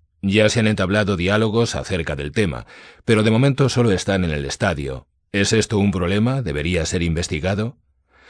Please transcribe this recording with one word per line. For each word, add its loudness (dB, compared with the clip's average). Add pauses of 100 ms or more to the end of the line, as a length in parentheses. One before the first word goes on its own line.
(220)
Ya 4
se 0
han 2
entablado 0
diálogos 0
acerca -6
del -6
tema, -4 (400)
pero 4
de 4
momento 2
solo 2
están 0
en 0
el -4
estadio. -4 (240)
¿Es 0
esto 2
un 4
problema? 0
¿Debería -2
ser -2
investigado? -2 (520)